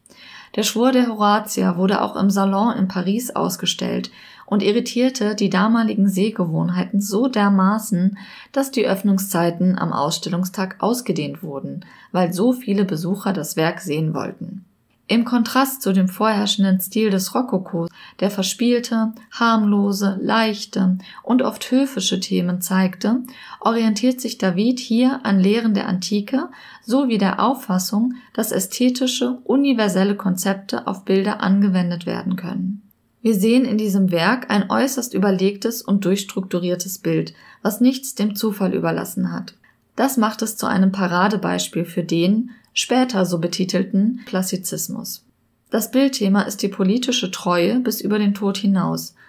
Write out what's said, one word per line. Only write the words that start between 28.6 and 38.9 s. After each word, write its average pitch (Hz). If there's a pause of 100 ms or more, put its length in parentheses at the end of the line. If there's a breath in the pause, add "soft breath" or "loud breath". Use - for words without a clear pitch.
universelle 214
Konzepte 196
auf 196
Bilder 190
angewendet 185
werden 175
können. 185 (400)
Wir 226
sehen 226
in 214
diesem 196
Werk 185
ein 202
äußerst 247
überlegtes 196
und 202
durchstrukturiertes 185
Bild, 160 (280 loud breath)
was 202
nichts 262
dem 202
Zufall 202
überlassen 170